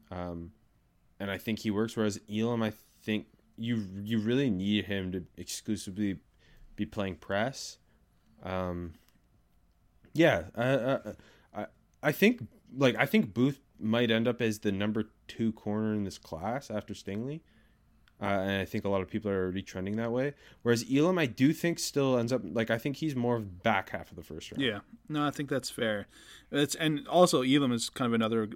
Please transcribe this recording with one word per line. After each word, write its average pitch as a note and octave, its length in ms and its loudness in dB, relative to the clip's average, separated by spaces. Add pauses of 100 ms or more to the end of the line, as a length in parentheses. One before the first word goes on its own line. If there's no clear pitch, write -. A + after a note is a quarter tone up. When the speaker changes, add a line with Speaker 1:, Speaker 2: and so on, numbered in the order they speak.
Speaker 1:
Um, F2 420 -8 (680)
and G2 100 -6
I F#2+ 80 -4
think G#2+ 220 -4
he A2 100 -2
works. G#2+ 260 -2
Whereas G#2+ 320 -2
Elam, A2+ 360 -2
I G#2+ 100 -2 (300)
think G#2+ 240 -2 (280)
you, A#2 300 -2 (180)
you A2+ 140 -2
really B2 320 2
need G2 360 0
him F#2+ 260 -4
to F2+ 120 -4 (140)
exclusively G2 800 -4 (580)
be G2+ 120 -4
playing G2 300 -6
press. G#2+ 600 -4 (640)
Um, F2+ 520 -6 (1200)
yeah, C3 300 6 (100)
I, A#2 100 0
I, C3 340 2 (540)
I, G#2 120 -8 (360)
I D3+ 100 2
think, G#3+ 360 2 (280)
like, C3 200 4
I B2 100 2
think D3 260 4
Booth C3 280 2 (200)
might A2+ 300 2
end A2+ 180 4
up A#2+ 140 0
as A2 180 0
the G#2 120 2
number G#2+ 320 0 (240)
two A2+ 240 0
corner G#2+ 420 -2
in G#2 100 0
this F#2 140 -6
class G#2+ 540 -8
after G#2 240 -6
Stingley. B2+ 460 -8 (800)
Uh, G2+ 40 -4
and G2 360 0
I F#2 40 -2
think G#2 200 -4
a G2 40 0
lot G2 120 2
of F#2 80 -8
people G2+ 200 -4
are F#2+ 140 0
already F#2 200 -4
trending G2 340 -6
that A#2 140 -4
way. C3 220 -2 (280)
Whereas A#2 320 4
Elam, E3+ 240 4
I D#3+ 80 2
do C3 260 4
think E3 260 0
still C3+ 400 2
ends A#2 140 0
up, B2 140 0
like, A2 260 0
I A#2 60 4
think C3+ 200 -4
he's D3+ 200 -4
more A#2+ 180 2
of G2 280 -6
back G2+ 260 2
half - 220 -10
of D#2+ 40 -18
the E2 80 -12
first D#2 280 -12
round. - 100 -4
Speaker 2:
Yeah. G#2 180 -2 (300)
No, D3 180 -2
I C3+ 40 0
think C#3+ 180 -8
that's C3+ 200 -2
fair. G#2+ 380 -2 (420)
It's, C#3+ 260 0
and D#3 320 -2
also E3+ 340 6
Elam C3 320 4
is A#2 160 -2
kind B2+ 180 -2
of A#2 60 2
another A2+ 420 2